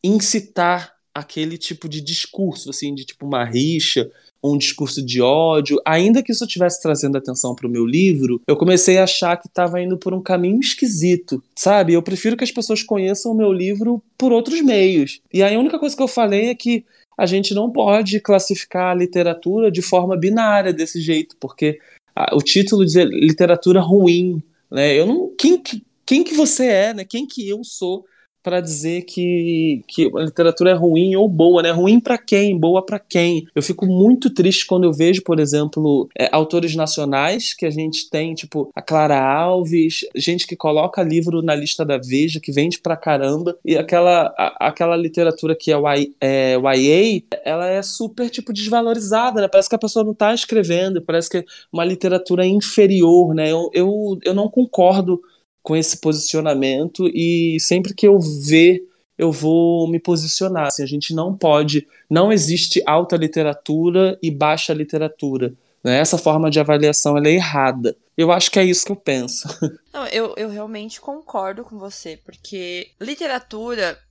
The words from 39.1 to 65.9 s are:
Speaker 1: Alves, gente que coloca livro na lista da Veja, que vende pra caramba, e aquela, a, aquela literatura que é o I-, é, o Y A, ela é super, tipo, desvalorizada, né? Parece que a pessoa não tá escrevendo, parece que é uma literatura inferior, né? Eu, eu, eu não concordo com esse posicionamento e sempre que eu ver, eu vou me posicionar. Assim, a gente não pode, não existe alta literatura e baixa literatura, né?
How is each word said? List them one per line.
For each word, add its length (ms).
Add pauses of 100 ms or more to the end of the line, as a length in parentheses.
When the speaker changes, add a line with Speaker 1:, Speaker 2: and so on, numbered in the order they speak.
Speaker 1:
Alves, 800 (140)
gente 320
que 100
coloca 460
livro 400
na 120
lista 300
da 140
Veja, 420
que 120
vende 260
pra 180
caramba, 640
e 140
aquela, 600
a, 300
aquela 280
literatura 580
que 160
é 60
o 100
I-, 320
é, 380
o 160
Y 580
A, 140
ela 220
é 160
super, 480
tipo, 220
desvalorizada, 880
né? 60
Parece 200
que 60
a 40
pessoa 260
não 100
tá 180
escrevendo, 680
parece 260
que 100
é 60 (260)
uma 140
literatura 640
inferior, 880
né? 180
Eu, 220
eu, 500
eu 100
não 140
concordo 720 (480)
com 80
esse 220
posicionamento 1120
e 520
sempre 320
que 160
eu 100
ver, 640 (360)
eu 120
vou 560
me 140
posicionar. 680
Assim, 140
a 40
gente 260
não 240
pode, 500 (220)
não 240
existe 540
alta 300
literatura 1040
e 80
baixa 420
literatura, 800 (320)
né? 140